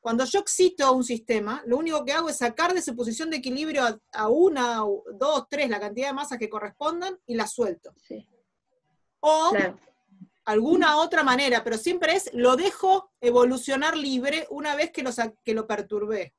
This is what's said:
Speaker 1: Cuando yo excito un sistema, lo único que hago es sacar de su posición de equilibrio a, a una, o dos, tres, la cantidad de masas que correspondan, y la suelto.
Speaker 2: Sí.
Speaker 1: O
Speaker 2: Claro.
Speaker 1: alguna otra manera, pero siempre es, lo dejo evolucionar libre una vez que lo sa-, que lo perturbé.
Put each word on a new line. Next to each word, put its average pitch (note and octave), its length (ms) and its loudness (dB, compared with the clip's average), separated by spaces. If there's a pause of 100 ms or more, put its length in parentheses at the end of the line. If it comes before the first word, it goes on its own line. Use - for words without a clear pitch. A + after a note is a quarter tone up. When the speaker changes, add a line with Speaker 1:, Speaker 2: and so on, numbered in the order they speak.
Speaker 1:
Cuando A#3 240 0
yo F#4+ 140 0
excito F#4 540 2
un B3+ 100 2
sistema, A3+ 640 -4
lo A#3+ 100 0
único D4+ 280 -2
que C4+ 80 -4
hago D#4+ 160 0
es - 80 -4
sacar D#4 360 0
de F4+ 100 0
su B3 120 -6
posición A#3+ 360 -4
de D#4 80 -4
equilibrio C4+ 460 -4
a, A3 140 -2 (140)
a G#3+ 160 -4
una, B3 560 2
o G3+ 180 -2 (100)
dos, C4 380 0
tres, C#4+ 180 -2
la G#3 120 -4
cantidad G#3+ 280 -6
de C#4 60 -6
masas C#4 240 -8
que G#3+ 100 -6
correspondan, D#4 800 -6
y A#3+ 80 -8
la A3 140 -2
suelto. G3+ 480 -6
Speaker 2:
Sí. - 300 -18 (960)
Speaker 1:
O D#4 300 4
Speaker 2:
Claro. F#3+ 260 0 (680)
Speaker 1:
alguna D4+ 540 4
otra D#4+ 260 2
manera, B3 400 2
pero A3+ 120 -2
siempre E4+ 380 0
es, F#4 180 -2
lo B3 220 4
dejo F#4+ 560 2 (100)
evolucionar B3+ 760 2
libre C#4+ 540 -2
una D4 260 -4
vez E4 160 -2
que D4+ 100 -6
lo B3+ 80 -2
sa-, A3+ 240 -4 (100)
que A3+ 80 -2
lo A3 140 -2
perturbé. G#3 720 -4